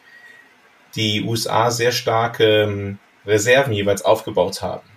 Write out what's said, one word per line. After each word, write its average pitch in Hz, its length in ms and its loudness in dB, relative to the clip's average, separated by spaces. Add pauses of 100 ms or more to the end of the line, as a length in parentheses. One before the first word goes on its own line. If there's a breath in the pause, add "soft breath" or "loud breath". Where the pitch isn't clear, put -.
(960 loud breath)
die 107 260 0
U 117 120 -4
S - 120 -4
A 113 240 2
sehr 120 220 0
starke, 113 720 2
ähm, 101 360 -4 (280)
Reserven 120 480 2
jeweils 101 300 -2
aufgebaut - 580 0
haben. - 340 -10